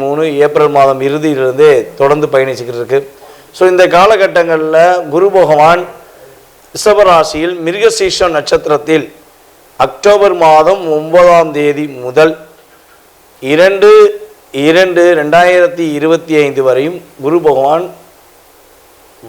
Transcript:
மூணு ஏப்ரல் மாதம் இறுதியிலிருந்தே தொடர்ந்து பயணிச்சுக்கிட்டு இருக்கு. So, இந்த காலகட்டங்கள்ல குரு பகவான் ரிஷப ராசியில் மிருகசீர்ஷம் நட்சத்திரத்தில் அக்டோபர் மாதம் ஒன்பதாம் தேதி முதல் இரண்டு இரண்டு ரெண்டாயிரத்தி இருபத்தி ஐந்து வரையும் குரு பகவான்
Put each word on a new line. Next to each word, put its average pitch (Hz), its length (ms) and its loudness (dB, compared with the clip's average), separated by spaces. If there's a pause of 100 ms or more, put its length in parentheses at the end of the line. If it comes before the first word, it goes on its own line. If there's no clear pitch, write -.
மூணு 143 180 -4 (240)
ஏப்ரல் 147 320 0
மாதம் 135 300 2
இறுதியிலிருந்தே 143 680 0 (280)
தொடர்ந்து 147 240 0 (100)
பயணிச்சுக்கிட்டு 120 480 -4
இருக்கு. 135 180 -2 (560)
So, 185 140 0
இந்த 180 140 0
காலகட்டங்கள்ல 165 920 0 (340)
குரு 175 220 0
பகவான் 160 480 2 (920)
ரிஷப 208 340 0
ராசியில் 160 440 0 (120)
மிருகசீர்ஷம் 190 720 -2
நட்சத்திரத்தில் 151 680 -2 (800)
அக்டோபர் 202 560 0
மாதம் 160 400 2 (160)
ஒன்பதாம் 170 600 2
தேதி 147 280 -2 (200)
முதல் 151 280 0 (1120)
இரண்டு 190 480 2 (760)
இரண்டு 175 340 2 (180)
ரெண்டாயிரத்தி 175 640 0 (140)
இருபத்தி 160 420 -2
ஐந்து 135 280 -2
வரையும் 143 280 -2 (280)
குரு 160 200 -2
பகவான் 147 400 0 (1400)